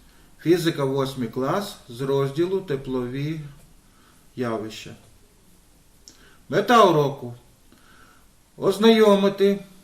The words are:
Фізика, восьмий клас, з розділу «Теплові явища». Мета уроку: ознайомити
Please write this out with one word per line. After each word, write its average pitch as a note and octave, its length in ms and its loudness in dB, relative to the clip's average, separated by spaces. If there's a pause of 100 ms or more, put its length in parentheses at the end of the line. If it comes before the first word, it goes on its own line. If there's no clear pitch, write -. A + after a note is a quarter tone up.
(400)
Фізика, D#3 460 0
восьмий C3 440 -4
клас, D#3 480 -4 (120)
з A#2+ 120 -12
розділу C#3 600 -2
«Теплові C3+ 760 -6 (960)
явища». A2 600 -8 (1500)
Мета G#3 340 4
уроку: C#3 500 0 (1200)
ознайомити G3+ 1080 4 (200)